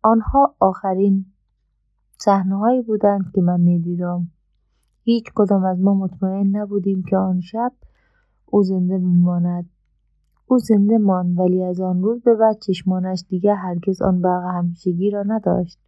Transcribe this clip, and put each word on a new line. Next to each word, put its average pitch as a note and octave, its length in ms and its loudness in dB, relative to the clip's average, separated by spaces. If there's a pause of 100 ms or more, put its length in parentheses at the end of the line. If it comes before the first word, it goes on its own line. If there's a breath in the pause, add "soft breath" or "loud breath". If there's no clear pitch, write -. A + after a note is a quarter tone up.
آنها A3+ 560 2
آخرین F#3+ 640 0 (920)
صحنه‌هایی G3+ 640 0
بودند G3+ 540 -2
که F#3 60 2
من F3 200 0
می‌دیدم. F3 680 -2 (760)
هیچ A#3 220 0 (100)
کدام G3 280 2
از F#3 160 -2
ما G3 140 2
مطمئن F#3+ 600 -2
نبودیم G3 540 -4
که F#3+ 80 2
آن F#3 220 0
شب A3+ 320 -6 (760)
او G3+ 180 2
زنده F#3 340 -2
می‌ماند. F3 720 0 (760)
او B3+ 120 4
زنده G#3+ 380 4
ماند، F3+ 420 2
ولی F#3 240 2
از F3+ 180 -4
آن F#3 200 -2
روز A#3 200 -2
به A#3 140 4
بعد A3 240 2
چشمانش F#3 680 -4
دیگر G3 260 0
هرگز F#3 460 -4
آن F#3 200 0
برق F3+ 220 0
همیشگی F3+ 680 -4
را G3+ 140 -4
نداشت. F#3 640 -2